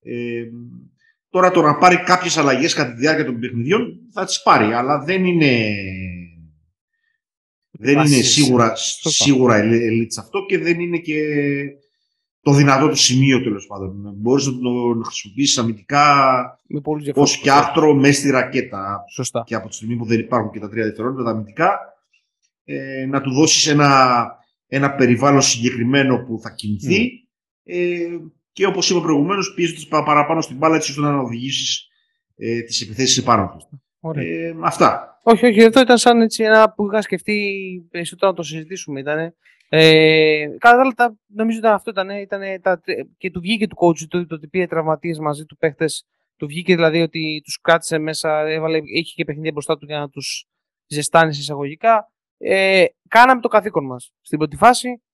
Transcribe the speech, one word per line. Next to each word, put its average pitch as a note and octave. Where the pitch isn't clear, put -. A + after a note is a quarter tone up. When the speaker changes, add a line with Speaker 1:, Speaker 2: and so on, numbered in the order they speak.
Speaker 1:
Ε, A#2+
τώρα F#3
το E3+
να D3
πάρει F3+
κάποιες F3
αλλαγές C#3+
κατά C3+
τη A#2
διάρκεια D3
των B2
παιχνιδιών, B2+
θα F#3+
τις -
πάρει, C3
αλλά C3+
δεν F#3
είναι, C3+
δεν A#2
είναι C#3+
Speaker 2:
Βασίς. C#3+
Speaker 1:
σίγουρα, B2
Speaker 2:
Σωστά. -
Speaker 1:
σίγουρα B2+
ελ-, G#2+
ελίτ A2+
σε -
αυτό G3
και F#3
δεν E3
είναι F3
και D3+
το D3
δυνατό C#3
του C3+
σημείο, C3
τέλος G#2
πάντων. G2+
Μπορείς B2+
να B2+
τον A#2+
χρησιμοποιήσεις C3
αμυντικά A#2+
Speaker 2:
Με D3
πολλούς D3+
Speaker 1:
ως D3
Speaker 2:
διαφορετικούς C#3
Speaker 1:
και C#3+
άρθρο D3
μέσα C#3
στη C#3+
ρακέτα. G2+
Speaker 2:
Σωστά. B2+
Speaker 1:
Και -
από A2
τη G2
στιγμή A#2
που A#2
δεν A2+
υπάρχουν G#2+
και G#2
τα G#2
τρία A2
δευτερόλεπτα, A#2
τα A#2
αμυντικά, A2
ε, C3+
να C3+
του C3+
δώσεις D#3
ένα, C3+
ένα C#3
περιβάλλον C3
συγκεκριμένο B2
που A2+
θα A2
κινηθεί, A#2
Speaker 2:
Μμμ. -
Speaker 1:
ε, F3
και F#3
όπως F3+
είπα F3
προηγουμένως, E3
πιέζοντας E3
πα-, D#3
παραπάνω D3
στην C3+
μπάλα, D#3+
έτσι D#3
ώστε C#3+
να D3
οδηγήσεις, B2+
ε, A#2
τις -
επιθέσεις B2+
επάνω A2
του. -
Speaker 2:
Ωραία. D#3+
Speaker 1:
Ε, E3
αυτά. D#3+
Speaker 2:
Όχι, A3+
όχι, A3+
αυτό A3+
ήταν A#3+
σαν A#3
έτσι A3+
ένα A3
που G#3
είχα G#3
σκεφτεί G3
περισσότερο F3
να F#3
το F3
συζητήσουμε, D#3
ήτανε. D#3
Ε, D#3
κατά A#3+
τα B3
άλλα, C4
τα, A#3+
νομίζω A3
ήταν A3
αυτό, G3+
ήτανε, G3
ήτανε G3
τα F3+
τρι-, C3+
και F#3
του F3
βγήκε G#3
του F3
coach E3+
το, F3+
το D#3
ότι D3+
πήρε F3+
τραυματίες D#3+
μαζί D3+
του -
παίχτες, D#3
του D3+
βγήκε E3+
δηλαδή E3
ότι D#3
τους -
κράτησε E3
μέσα, D#3
έβαλε, D#3+
είχε D#3
και E3
παιχνίδια D#3
μπροστά D3
του D3
για D3+
να D3
τους -
ζεστάνει D3
εισαγωγικά. D3
Ε, F#3+
κάναμε B3
το A#3+
καθήκον G3
μας B2+
στην -
πρώτη D3+
φάση. A#3+